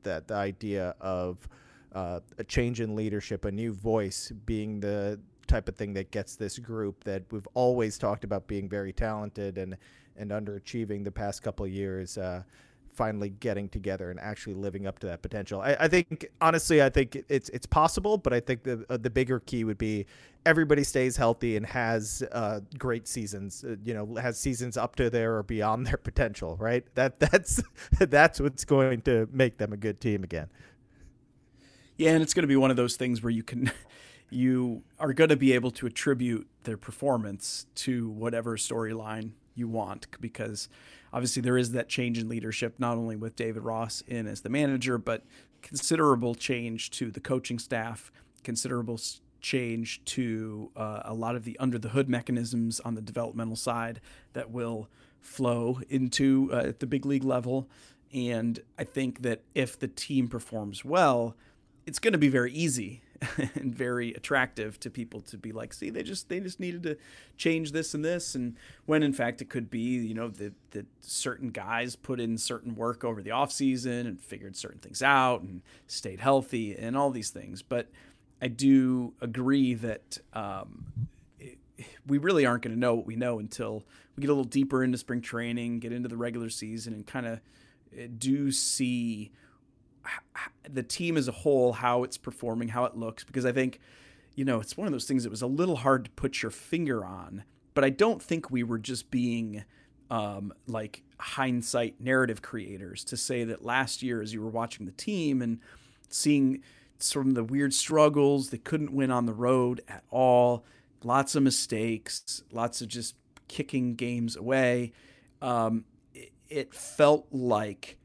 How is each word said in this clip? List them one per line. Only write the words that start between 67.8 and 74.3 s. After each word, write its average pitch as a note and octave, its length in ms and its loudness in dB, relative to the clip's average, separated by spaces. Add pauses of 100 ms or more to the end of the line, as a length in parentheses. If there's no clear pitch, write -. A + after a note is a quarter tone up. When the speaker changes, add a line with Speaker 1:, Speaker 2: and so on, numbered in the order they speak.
Speaker 2:
and D3+ 100 -2
this." E3+ 300 -4
And B2 240 -4 (260)
when D#3 180 4
in C#3 120 4
fact A#2+ 260 -2
it C3 80 -12
could A#2 220 -6
be, A#2+ 260 -2
you A2+ 160 -2
know, A2+ 160 -4
that, G2+ 240 -10 (200)
that G2+ 120 -8 (160)
certain - 480 -4
guys A#2 480 -4
put B2 240 -6
in A2+ 160 -2
certain A#2 380 -6
work A2+ 300 -4
over A2 180 -4
the F#2+ 80 -8
off C#3 200 0
season B2+ 560 -2
and G2 140 -10
figured G2 340 -14